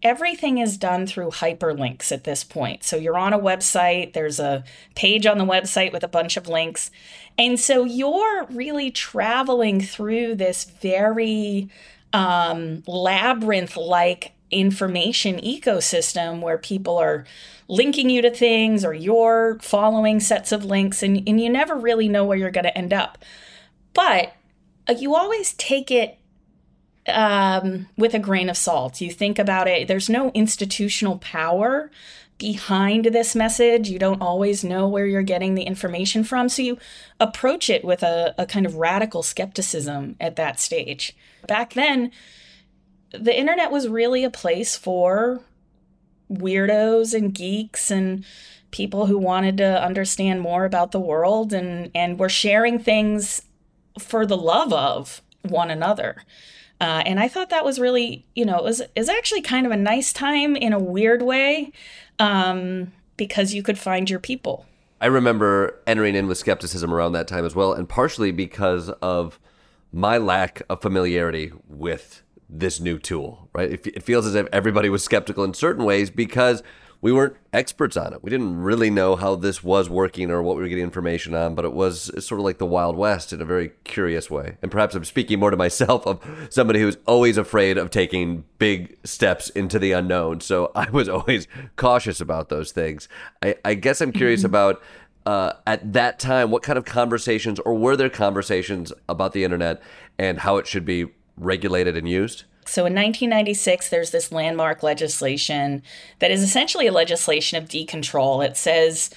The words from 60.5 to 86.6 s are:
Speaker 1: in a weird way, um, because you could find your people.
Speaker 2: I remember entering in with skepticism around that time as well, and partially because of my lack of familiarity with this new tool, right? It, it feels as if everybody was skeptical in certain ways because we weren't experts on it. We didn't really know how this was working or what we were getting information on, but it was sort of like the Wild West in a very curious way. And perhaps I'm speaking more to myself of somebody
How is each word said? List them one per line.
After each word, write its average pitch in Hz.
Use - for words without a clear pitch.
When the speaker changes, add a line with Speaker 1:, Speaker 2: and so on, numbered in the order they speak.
Speaker 1:
in 226
a 202
weird 208
way, 269
um, 185
because 202
you 202
could 202
find 190
your 185
people. -
Speaker 2:
I 110
remember 107
entering 107
in 98
with 90
skepticism 87
around 85
that 82
time 87
as 82
well, 95
and 87
partially 123
because 90
of 87
my 101
lack 95
of -
familiarity 87
with 76
this 82
new 85
tool, 78
right? 87
It, 92
it -
feels 120
as 101
if 101
everybody 101
was 98
skeptical 101
in 92
certain 151
ways 101
because 120
we 113
weren't 135
experts -
on 85
it. -
We 101
didn't 110
really 107
know 95
how 98
this 92
was 90
working 90
or 87
what 87
we 85
were 90
getting 90
information 85
on, 82
but 85
it 80
was 87
sort 104
of 98
like 92
the 95
Wild 87
West 101
in 80
a 82
very 87
curious 82
way. 78
And 90
perhaps 104
I'm 87
speaking 107
more 101
to 92
myself 110
of 143
somebody 113